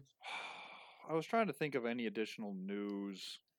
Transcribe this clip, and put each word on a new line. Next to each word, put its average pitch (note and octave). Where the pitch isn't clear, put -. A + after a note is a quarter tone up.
<sighs> -
I D3+
was D#3+
trying A3+
to C#3+
think D3
of A#2+
any A#2+
additional G#2+
news, G2+